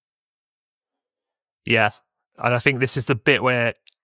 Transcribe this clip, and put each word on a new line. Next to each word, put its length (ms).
Yeah. 240
And 160
I 60
think 200
this 160
is 100
the 100
bit 280
where 300